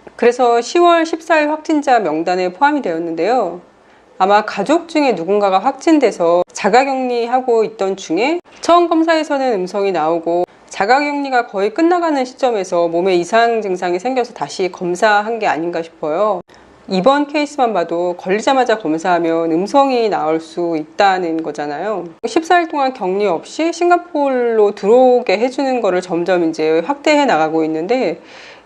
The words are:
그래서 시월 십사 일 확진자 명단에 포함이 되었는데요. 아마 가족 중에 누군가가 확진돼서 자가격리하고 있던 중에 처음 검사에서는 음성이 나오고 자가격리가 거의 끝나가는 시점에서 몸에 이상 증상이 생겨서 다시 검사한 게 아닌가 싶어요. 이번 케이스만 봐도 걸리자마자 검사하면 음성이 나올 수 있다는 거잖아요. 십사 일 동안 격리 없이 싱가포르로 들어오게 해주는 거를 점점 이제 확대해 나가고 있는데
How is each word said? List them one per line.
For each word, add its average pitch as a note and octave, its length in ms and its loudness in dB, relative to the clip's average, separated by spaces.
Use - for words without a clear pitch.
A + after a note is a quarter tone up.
그래서 A#3+ 460 2
시월 E4+ 460 4
십사 E4 340 0
일 D4+ 100 0
확진자 D4 480 0
명단에 F3+ 540 -2
포함이 C#4+ 300 0
되었는데요. E3+ 800 -2
아마 G3+ 260 2
가족 C#4 440 -2
중에 C#4+ 240 0
누군가가 F#3+ 460 0
확진돼서 G3+ 840 2
자가격리하고 B3 1120 0
있던 G3 320 -4
중에 B3+ 440 -2
처음 E4+ 280 4
검사에서는 D#4 640 0
음성이 G3 380 -2
나오고 E3+ 520 0
자가격리가 C4+ 800 0
거의 G3+ 260 -2
끝나가는 E4 520 0
시점에서 F#3+ 640 -2
몸에 F3 260 0
이상 A3+ 480 2
증상이 F#3 360 -4
생겨서 B3+ 360 -4
다시 - 380 -4
검사한 G#3 680 0
게 G#3+ 80 -2
아닌가 E3 340 -2
싶어요. F3 600 -4
이번 C4+ 400 2
케이스만 C#4+ 440 -2
봐도 F3 460 -4
걸리자마자 A3+ 600 0
검사하면 E3 760 -2
음성이 A#3 560 2
나올 D#3+ 320 -2
수 E3+ 380 -6
있다는 E3+ 640 -2
거잖아요. D#3 600 -6
십사 E4 340 2
일 E4 80 -4
동안 C4+ 240 -2
격리 G3+ 340 -2
없이 D4+ 460 -2
싱가포르로 C4+ 1040 2
들어오게 A#3+ 640 4
해주는 C4 420 -2
거를 F#3 200 0
점점 F3 480 0
이제 D#3+ 360 0
확대해 C#4+ 400 0
나가고 D#3+ 400 0
있는데 E3+ 560 -2